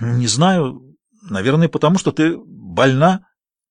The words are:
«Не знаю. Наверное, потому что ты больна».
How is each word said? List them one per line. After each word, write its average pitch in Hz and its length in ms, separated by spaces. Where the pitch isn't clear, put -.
«Не 120 260
знаю. 135 720
Наверное, 160 460
потому 175 300
что - 140
ты 165 240
больна». 135 920